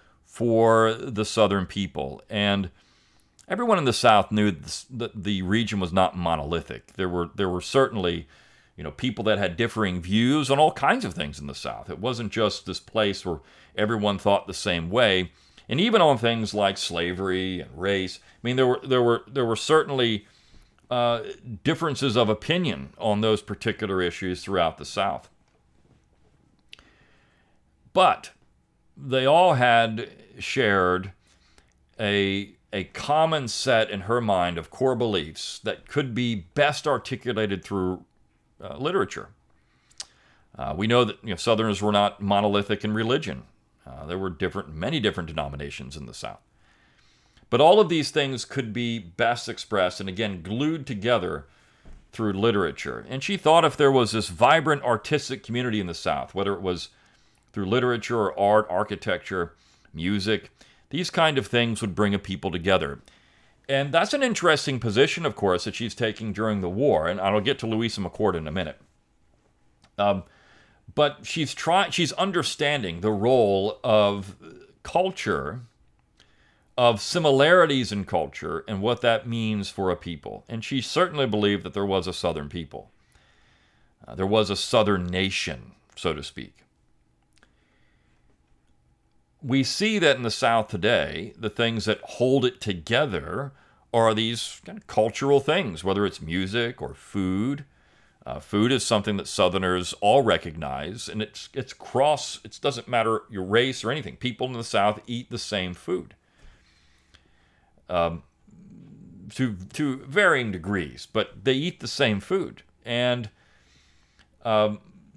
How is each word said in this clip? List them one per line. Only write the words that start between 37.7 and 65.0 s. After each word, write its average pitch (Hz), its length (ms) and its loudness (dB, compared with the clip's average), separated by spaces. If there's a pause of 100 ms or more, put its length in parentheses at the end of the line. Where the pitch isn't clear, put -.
uh, 80 140 -12
literature. 143 520 -4 (1300)
Uh, 65 180 -6
we 101 100 -2
know 120 180 4
that, - 180 -4
you 104 80 -8
know, 90 60 -4
Southerners 110 440 0
were 104 120 2
not 101 280 2
monolithic 101 640 0
in 107 80 -2
religion. 113 520 -2 (400)
Uh, 65 220 -14
there 87 120 -6
were 95 120 -4
different, 87 420 -6
many 110 280 -4
different 92 280 -2
denominations 71 680 -8
in 71 100 -14
the 55 80 -18
South. - 240 -14 (1120)
But 120 100 4
all 185 200 10
of 185 80 4
these 156 240 -2
things 135 320 -2
could 120 280 -6
be 117 280 -4
best 117 480 -2
expressed 98 500 -2
and, 95 100 -8
again, 95 320 -6
glued 135 460 -4
together 95 600 -2 (640)
through 107 200 0
literature. 85 760 0
And 131 140 -8
she 202 140 -4
thought 160 280 6
if 147 120 2
there 139 140 8
was 123 220 4
this 110 160 -2
vibrant 139 560 4
artistic 123 580 -2
community 117 380 -2
in 90 80 -4
the 82 60 -8
South, 69 380 -4
whether 98 220 -2
it 90 80 -8
was 90 280 -4 (640)
through 101 140 -4
literature 120 500 0
or 98 220 0
art, 107 320 4
architecture, 92 840 -4 (400)
music, 95 580 -2 (400)
these - 200 -6
kind 160 260 2
of 117 120 0
things 117 320 0
would 98 160 -4
bring 101 180 2
a 98 60 -2
people 95 320 -6
together. 85 480 0 (680)
And 139 240 -2
that's 180 220 2
an 277 80 0
interesting 160 560 0
position, 120 480 2